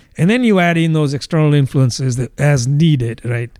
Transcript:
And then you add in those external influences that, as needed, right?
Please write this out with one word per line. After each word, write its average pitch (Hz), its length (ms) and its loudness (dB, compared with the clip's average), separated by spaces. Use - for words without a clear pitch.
And 185 120 2
then 247 140 0
you 214 160 2
add 170 180 2
in 165 160 0
those 151 200 0
external 151 400 0
influences 131 640 0
that, 123 240 -8
as 143 280 0
needed, 143 560 0
right? 120 360 -6